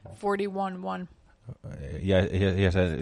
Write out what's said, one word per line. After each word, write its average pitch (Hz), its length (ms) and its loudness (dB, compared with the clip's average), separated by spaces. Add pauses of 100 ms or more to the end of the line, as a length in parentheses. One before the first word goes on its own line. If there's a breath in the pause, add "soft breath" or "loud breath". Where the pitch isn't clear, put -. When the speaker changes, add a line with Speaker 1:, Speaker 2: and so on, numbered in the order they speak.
(160)
Speaker 1:
forty-one 196 720 -2
one. 185 200 -8 (920)
Speaker 2:
Ja, 95 180 4
ja, 95 320 2 (100)
ja 92 100 6
se 90 300 2